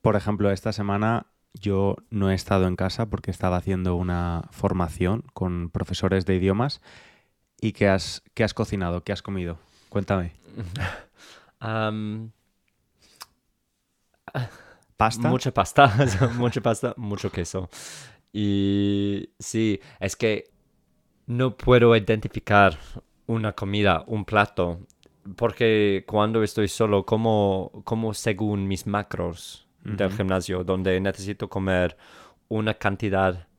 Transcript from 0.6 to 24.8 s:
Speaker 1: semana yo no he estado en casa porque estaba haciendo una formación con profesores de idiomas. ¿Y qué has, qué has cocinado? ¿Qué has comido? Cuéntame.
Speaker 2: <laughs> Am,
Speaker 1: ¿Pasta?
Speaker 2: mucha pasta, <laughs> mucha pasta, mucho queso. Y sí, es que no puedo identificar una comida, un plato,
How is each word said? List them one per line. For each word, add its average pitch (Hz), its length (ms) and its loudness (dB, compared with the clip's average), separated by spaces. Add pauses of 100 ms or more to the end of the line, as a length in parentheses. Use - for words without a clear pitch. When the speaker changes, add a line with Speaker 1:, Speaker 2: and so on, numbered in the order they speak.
Speaker 1:
semana 104 540 -2 (280)
yo 98 420 0 (140)
no 98 200 0
he 95 40 2
estado 92 340 2
en 90 80 -2
casa 101 340 -4
porque 101 220 -6
estaba 90 240 0
haciendo 90 400 -2
una 87 460 -2 (100)
formación 92 800 -2
con 87 380 -4
profesores 95 540 -2
de 95 120 2
idiomas. 95 460 0 (800)
¿Y 110 120 -2
qué 101 160 4
has, - 340 0 (120)
qué 113 100 2
has 101 100 -2
cocinado? 90 480 -2
¿Qué - 100 -8
has 92 100 -6
comido? 87 360 -6 (300)
Cuéntame. 92 460 -2 (100)
Speaker 2:
<laughs> 90 640 -10 (520)
Am, 110 720 -4 (2750)
Speaker 1:
¿Pasta? 113 320 2
Speaker 2:
mucha 123 240 0
pasta, 117 440 6
<laughs> 120 400 2
mucha 123 240 0
pasta, 117 360 -2
mucho 101 340 -6
queso. 90 380 -6 (640)
Y 101 1040 0
sí, 110 420 0 (200)
es 98 160 -4
que 110 340 -2 (760)
no 123 300 0
puedo 120 400 8
identificar 104 840 4 (480)
una 107 260 -2
comida, 101 540 2
un 104 180 -4
plato, 92 560 0 (560)